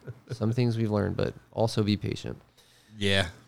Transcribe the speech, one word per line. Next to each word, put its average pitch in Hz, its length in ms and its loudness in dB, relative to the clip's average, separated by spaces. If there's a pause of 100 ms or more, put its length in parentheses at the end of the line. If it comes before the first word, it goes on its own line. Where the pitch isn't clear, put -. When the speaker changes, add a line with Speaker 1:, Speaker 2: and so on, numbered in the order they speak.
(100)
Speaker 1:
<laughs> - 220 -18
Speaker 2:
Some 113 200 -2
things 120 260 0
we've 110 120 0
learned, 98 280 0
but - 160 -2 (180)
also 113 300 0
be 104 160 2
patient. - 400 -6 (580)
Speaker 1:
Yeah. 98 300 2 (220)